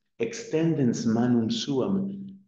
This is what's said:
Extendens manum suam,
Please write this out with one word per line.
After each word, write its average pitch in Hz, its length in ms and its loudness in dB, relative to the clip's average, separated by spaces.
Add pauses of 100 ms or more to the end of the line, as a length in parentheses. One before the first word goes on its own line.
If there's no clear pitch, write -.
(200)
Extendens 143 880 0
manum 117 420 2
suam, 104 880 -2 (120)